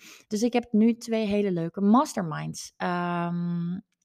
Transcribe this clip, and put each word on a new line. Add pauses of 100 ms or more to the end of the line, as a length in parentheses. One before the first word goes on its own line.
(280)
Dus
ik
heb
nu
twee
hele
leuke
masterminds,
ehm, (260)